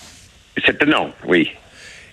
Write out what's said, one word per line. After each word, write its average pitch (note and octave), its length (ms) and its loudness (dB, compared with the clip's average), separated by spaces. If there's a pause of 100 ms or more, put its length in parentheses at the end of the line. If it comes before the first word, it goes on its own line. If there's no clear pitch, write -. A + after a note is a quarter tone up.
(680)
C'est D3 160 0
énorme, C3 300 0 (120)
oui. F2 260 2 (640)